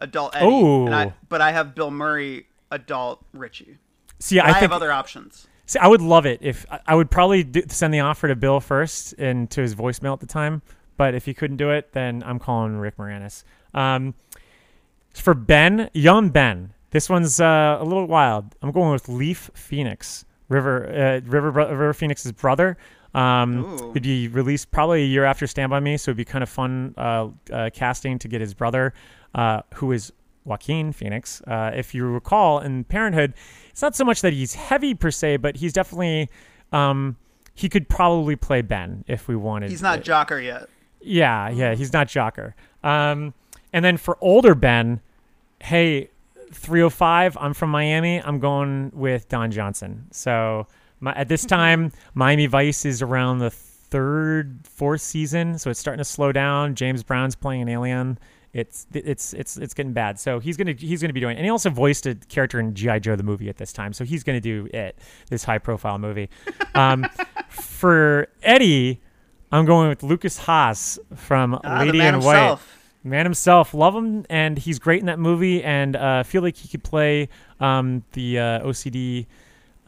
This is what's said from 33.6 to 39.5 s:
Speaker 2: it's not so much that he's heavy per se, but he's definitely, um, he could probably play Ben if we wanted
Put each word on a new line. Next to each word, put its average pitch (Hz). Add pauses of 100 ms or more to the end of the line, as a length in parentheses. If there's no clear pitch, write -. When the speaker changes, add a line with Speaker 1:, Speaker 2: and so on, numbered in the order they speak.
Speaker 2:
it's -
not 285
so 269
much 240
that 180
he's 131
heavy 269
per 165
se, 147
but 139
he's 156
definitely, 170 (400)
um, 139 (360)
he -
could 175
probably 165
play 123
Ben 95
if -
we 120
wanted 104